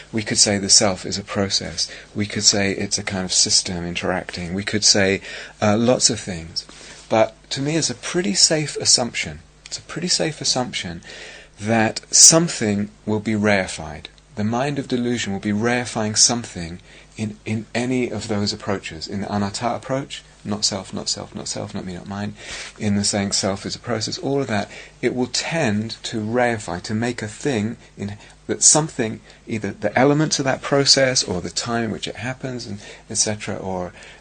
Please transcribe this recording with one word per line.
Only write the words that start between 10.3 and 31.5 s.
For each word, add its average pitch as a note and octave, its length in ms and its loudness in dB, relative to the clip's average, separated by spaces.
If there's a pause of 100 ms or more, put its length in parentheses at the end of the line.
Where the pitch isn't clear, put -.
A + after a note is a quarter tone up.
assumption G2+ 640 -4 (580)
that A2 400 2 (120)
something G#2+ 800 6 (140)
will G#2+ 140 2
be A2 140 0
reified. F#2 720 0 (300)
The G#2 100 -2
mind C3+ 340 0
of C3 80 -6
delusion A#2+ 460 0
will G2 80 -4
be G#2 100 0
reifying A2+ 640 0
something F#2 640 0 (380)
in, A2 280 -6
in A2 200 -2 (100)
any B2 340 0
of G#2 200 -6
those G#2 240 0
approaches, F#2+ 520 -6
in G2+ 140 -6
the G2 140 -4
anatta G#2 420 -2
approach, - 480 -6 (220)
not G#2 180 -2
self, F#2+ 300 -2
not G2+ 160 -4
self, G2+ 240 -6
not - 140 -10
self, G#2 260 -6
not G2 120 -6
me, F#2 100 -8
not - 120 -12
mine, G2+ 280 -6 (420)
in G#2 180 2
the G2+ 80 2
saying G2+ 280 0
self G2 340 -2
is F#2+ 100 -6
a - 40 -10
process, A2 380 -4
all C#3 240 0
of C3 60 -2
that, G#2 220 -2 (320)
it - 140 2
will B2 120 2
tend A2+ 640 0 (120)
to A2+ 180 -4
reify, A2 640 2
to G#2+ 100 -4
make A#2+ 280 0
a G#2+ 60 -4
thing A2+ 500 -2 (200)
in, G2+ 200 -8 (300)
that G#2+ 140 -2
something, C3 580 4 (280)
either G#2 240 -2
the - 260 -2
elements D3 420 6
of C#3 60 -2
that C3 160 0
process C3+ 640 4
or F2+ 180 -2
the F2+ 80 -6
time A#2 360 -2